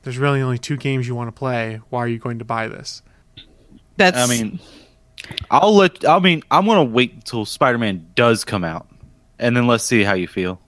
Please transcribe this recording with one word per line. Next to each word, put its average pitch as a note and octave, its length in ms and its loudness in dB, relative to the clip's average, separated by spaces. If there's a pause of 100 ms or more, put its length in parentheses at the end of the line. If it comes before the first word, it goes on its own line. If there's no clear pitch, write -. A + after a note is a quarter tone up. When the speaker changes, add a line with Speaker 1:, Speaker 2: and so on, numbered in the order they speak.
Speaker 1:
there's B2+ 140 -10
really C#3+ 240 0
only B2+ 160 -2
two C#3+ 200 -6
games C3 300 -4
you B2 80 -6
wanna A#2+ 160 -8
play. A2+ 580 -6
Why B2 100 -4
are A#2+ 80 -4
you A#2 120 -4
going A#2+ 200 -8
to A2 60 -12
buy A2+ 220 -6
this?" - 340 -14 (960)
Speaker 2:
That's F3+ 200 4
Speaker 3:
I B2 100 2
mean, A#2 320 -2 (920)
I'll F#3+ 240 4
let, F#3+ 320 4
I E3 120 6
mean, F3 320 2
I'm E3+ 140 4
gonna G#3 180 4
wait A#2+ 300 0
until A2+ 320 -8
Spider-Man A#2 680 -2
does A#2 300 2
come G2 180 -4
out, E2 240 -8 (500)
and A#2+ 200 0
then A#2+ 100 2
let's A#2 160 2
see A2+ 200 2
how G2+ 100 0
you F2+ 140 -2
feel. F#2 400 -6